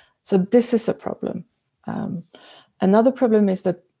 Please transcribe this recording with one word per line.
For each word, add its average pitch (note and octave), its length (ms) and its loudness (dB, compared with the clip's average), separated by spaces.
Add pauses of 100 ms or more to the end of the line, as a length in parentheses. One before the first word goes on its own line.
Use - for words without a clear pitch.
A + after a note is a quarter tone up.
(240)
So G3 160 0
this A#3 340 2
is A3+ 160 0
a - 60 -2
problem. - 500 -10 (400)
Um, - 380 -8 (580)
another A3 300 4
problem G#3+ 380 2
is F#3 120 -4
that F3+ 220 -4 (160)